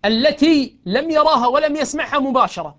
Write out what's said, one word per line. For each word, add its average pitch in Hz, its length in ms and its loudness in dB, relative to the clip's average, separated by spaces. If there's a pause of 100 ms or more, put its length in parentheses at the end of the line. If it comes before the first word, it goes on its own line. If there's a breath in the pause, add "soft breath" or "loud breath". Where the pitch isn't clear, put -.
التي 285 680 2 (100)
لم 262 240 -2
يراها 302 380 2
ولم 294 280 0
يسمعها 294 440 -4
مباشرة 240 600 -2